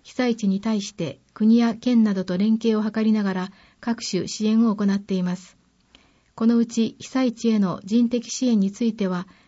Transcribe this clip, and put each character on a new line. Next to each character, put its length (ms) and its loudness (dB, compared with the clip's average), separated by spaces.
被 100 -20
災 220 0
地 120 -4
に 140 0
対 200 -2
し 120 -12
て 260 -8
国 240 4
や 180 2
県 280 2
な 100 2
ど 100 -2
と 140 -4
連 220 2
携 200 0
を 20 -2
図 220 -2
り 80 2
な 120 0
が 100 -2
ら 180 -6
各 240 -6
種 240 -4
支 200 -4
援 180 4
を 100 2
行 100 -2
っ 140 2
て 140 -6
い 80 0
ま 140 -2
す。 220 -16
こ 140 0
の 100 4
う 80 4
ち 340 -2
被 80 -16
災 260 0
地 160 -2
へ 100 2
の 240 0
人 260 2
的 220 -4
支 160 -2
援 120 4
に 120 0
つ 120 -6
い 100 0
て 140 -2
は、 200 -4